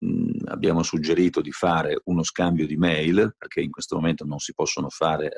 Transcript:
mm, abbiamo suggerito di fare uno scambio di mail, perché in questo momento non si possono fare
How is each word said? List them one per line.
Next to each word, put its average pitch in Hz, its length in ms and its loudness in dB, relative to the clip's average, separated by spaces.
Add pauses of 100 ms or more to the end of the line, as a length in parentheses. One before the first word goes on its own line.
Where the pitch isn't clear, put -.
mm, - 400 -2
abbiamo - 380 0
suggerito 82 580 2
di 73 120 -4
fare 82 520 0
uno 87 180 2
scambio 85 440 0
di 76 100 -4
mail, 85 600 2
perché - 260 -6
in 73 80 -4
questo - 260 -8
momento 80 300 0
non 73 140 -6
si - 120 -10
possono 73 380 -4
fare 78 480 0